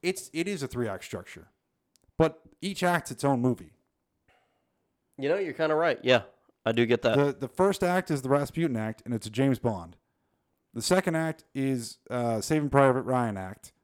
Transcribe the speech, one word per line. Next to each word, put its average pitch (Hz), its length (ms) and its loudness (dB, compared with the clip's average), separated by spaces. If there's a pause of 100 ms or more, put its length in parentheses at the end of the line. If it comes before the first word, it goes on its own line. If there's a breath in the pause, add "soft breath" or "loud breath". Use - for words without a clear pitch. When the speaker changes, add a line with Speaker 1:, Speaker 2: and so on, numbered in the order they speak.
Speaker 1:
it's, 185 320 -4
it 170 140 -4
is 185 160 -4
a 131 40 -6
three-act 110 360 -4
structure, - 460 -12 (680)
but 160 220 2 (220)
each 190 200 -6
act's 175 300 0
its 127 120 -8
own 135 180 2
movie. 120 320 0 (1400)
Speaker 2:
You 135 120 -6
know, 175 80 2
you're 175 160 -4
kinda 156 220 0
right. 156 260 2
Yeah, 123 200 4 (440)
I 113 60 0
do 117 140 4
get 117 180 2
that. 117 140 4
Speaker 1:
The, 143 200 4
the 131 120 -8
first 196 340 0
act 180 260 0
is 143 120 0
the 131 80 -6
Rasputin 143 480 0
act, 110 280 -6
and 120 80 -6
it's 110 140 -6
a - 40 -8
James 131 280 2
Bond. 90 380 -4 (760)
The 113 80 -8
second 180 340 0
act 160 280 -4 (100)
is, 135 440 -4 (120)
uh, 117 320 -2
Saving 151 280 0
Private 131 320 6
Ryan 120 360 -2
act. 95 360 -12 (100)